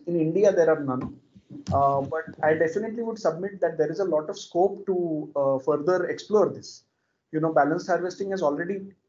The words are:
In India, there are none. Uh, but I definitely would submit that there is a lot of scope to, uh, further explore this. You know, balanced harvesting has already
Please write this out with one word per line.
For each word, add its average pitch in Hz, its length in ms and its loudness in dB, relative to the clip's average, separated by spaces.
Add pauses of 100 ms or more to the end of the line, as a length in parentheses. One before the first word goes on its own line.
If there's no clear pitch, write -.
In 170 120 0
India, 185 320 4
there 170 200 4
are 147 120 0
none. 131 320 -4 (560)
Uh, 139 300 2
but 156 220 -6 (180)
I 156 140 4
definitely 214 480 -2
would 220 160 -6
submit 185 420 -2
that 165 160 0
there 156 140 0
is 156 80 -4
a 196 60 0
lot - 220 0
of 196 120 -8
scope 190 480 0
to, 160 480 -2
uh, 139 240 2
further 160 460 2
explore 202 440 2
this. - 340 -12 (480)
You 156 100 -2
know, 160 100 2
balanced 156 360 2
harvesting 180 440 -2
has 190 100 -2
already 175 520 -2 (160)